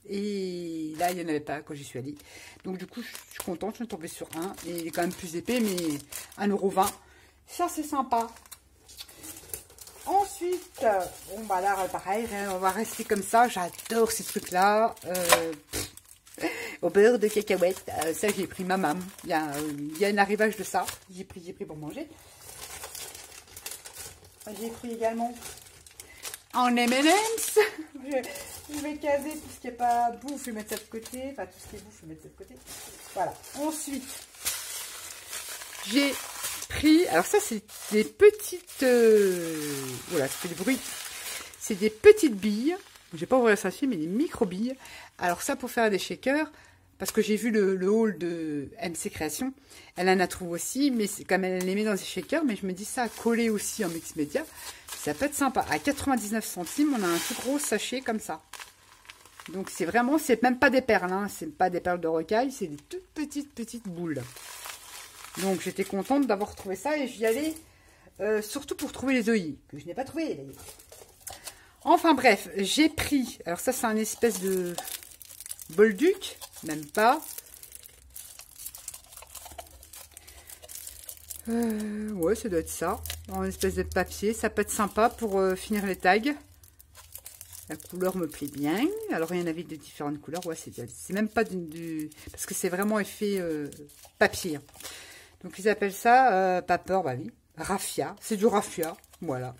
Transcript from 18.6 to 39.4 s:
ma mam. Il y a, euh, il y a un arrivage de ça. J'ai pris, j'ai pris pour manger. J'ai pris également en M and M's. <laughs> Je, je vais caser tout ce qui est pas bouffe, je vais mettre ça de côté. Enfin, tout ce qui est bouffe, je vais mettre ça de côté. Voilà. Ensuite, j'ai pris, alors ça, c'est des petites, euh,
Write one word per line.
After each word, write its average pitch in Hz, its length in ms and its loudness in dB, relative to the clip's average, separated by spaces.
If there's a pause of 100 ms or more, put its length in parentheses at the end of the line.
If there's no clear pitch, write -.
ma 185 120 2
mam. 170 220 2 (260)
Il 160 60 -8
y - 20 0
a, 156 160 0
euh, 147 300 -4
il 151 200 -8
y 202 60 4
a 202 40 4
un 208 100 2
arrivage 202 380 2
de 180 80 -8
ça. 185 200 -2 (300)
J'ai 190 100 -12
pris, - 200 -16
j'ai 185 80 -12
pris 196 120 -12
pour 156 120 -12
manger. 175 300 -10 (2500)
J'ai 226 100 -6
pris 233 220 -10
également 226 420 -2 (1200)
en 240 220 4
M 240 160 4
and 262 100 4
M's. 427 560 4 (460)
<laughs> - 20 -12
Je, - 680 -6
je 294 60 -6
vais 302 160 -6
caser 285 340 0
tout 302 240 -10
ce - 60 -20
qui 247 80 -10
est 240 40 -6
pas 240 380 2
bouffe, 262 300 -8
je - 60 -10
vais 240 60 -6
mettre 214 180 -8
ça 214 60 -4
de - 140 -12
côté. 226 300 -10 (120)
Enfin, 196 140 -8
tout - 180 -20
ce - 60 -16
qui 220 60 -14
est - 40 -14
bouffe, 208 200 -20
je 165 60 -20
vais 156 80 -14
mettre 160 80 -18
ça - 60 -20
de - 60 -20
côté. 196 200 -20 (600)
Voilà. 175 200 -2 (260)
Ensuite, 294 440 -4 (1800)
j'ai 269 260 4 (540)
pris, 311 400 6
alors 170 180 4
ça, 415 140 4
c'est 220 220 -2 (300)
des 214 120 6
petites, - 800 6
euh, 190 920 6 (360)